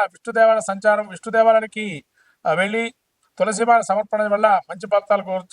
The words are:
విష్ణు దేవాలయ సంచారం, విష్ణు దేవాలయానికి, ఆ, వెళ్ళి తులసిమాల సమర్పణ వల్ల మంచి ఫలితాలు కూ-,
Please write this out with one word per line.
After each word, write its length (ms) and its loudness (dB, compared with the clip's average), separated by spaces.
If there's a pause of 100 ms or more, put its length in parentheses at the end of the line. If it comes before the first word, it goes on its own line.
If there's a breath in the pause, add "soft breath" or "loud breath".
(140)
విష్ణు 200 -14
దేవాలయ 260 4
సంచారం, 480 -2
విష్ణు 240 -14
దేవాలయానికి, 560 2 (580)
ఆ, 80 0
వెళ్ళి 300 -2 (540)
తులసిమాల 440 2
సమర్పణ 460 -4
వల్ల 200 2 (220)
మంచి 180 -14
ఫలితాలు 360 -2
కూ-, 300 -8